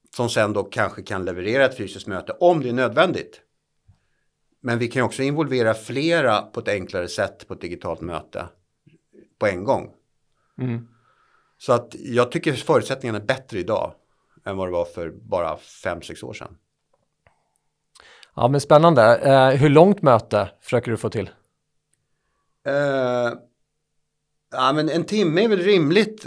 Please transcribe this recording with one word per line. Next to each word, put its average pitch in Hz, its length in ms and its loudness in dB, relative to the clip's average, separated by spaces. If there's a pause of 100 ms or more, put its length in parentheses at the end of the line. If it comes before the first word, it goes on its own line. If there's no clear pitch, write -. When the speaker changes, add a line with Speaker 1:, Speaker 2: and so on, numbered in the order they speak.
(160)
Speaker 1:
som 120 120 -2
sen 107 240 0
då 101 100 -2
kanske 98 400 -6
kan 95 220 -8
leverera 95 400 -2
ett 131 120 -2
fysiskt 98 300 -12
möte 95 260 -8
om 175 300 2
det 127 60 -4
är 120 40 -4
nödvändigt. 123 680 -2 (1200)
Men 120 160 -2
vi 120 100 -4
kan 127 120 -4
ju 123 40 2
också 113 180 -4
involvera 131 520 0
flera 143 680 0
på - 180 -12
ett - 80 -6
enklare 92 400 -4
sätt - 400 -6
på 95 60 -12
ett - 60 -14
digitalt 87 400 -10
möte 85 480 -10 (920)
på 110 80 -2
en 95 180 -2
gång. 110 260 -2 (680)
Speaker 2:
Mm. 117 300 -8 (720)
Speaker 1:
Så - 140 -2
att 120 260 -2
jag 120 340 0
tycker 160 200 -2
förutsättningarna 123 640 -2
är 104 60 -10
bättre 120 340 -4
idag 92 360 -4 (500)
än 98 120 -8
vad 92 120 -4
det 90 40 -6
var 85 120 0
för 85 260 -10
bara 80 460 -4
fem, - 460 -10
sex - 200 -16
år - 100 -12
sedan. - 240 -18 (1800)
Speaker 2:
Ja, 120 120 2
men 139 120 2
spännande. 147 560 8
Eh, 135 340 6
hur 139 180 4
långt 170 340 6
möte 107 480 2 (100)
försöker 120 300 -2
du 113 60 -2
få 107 140 -6
till? 98 200 -6 (1400)
Speaker 1:
Eh, 131 640 -2 (1200)
ja, 131 240 0
men 156 140 0
en 165 160 -2
timme 190 400 0
är 233 40 2
väl 202 120 0
rimligt 196 680 2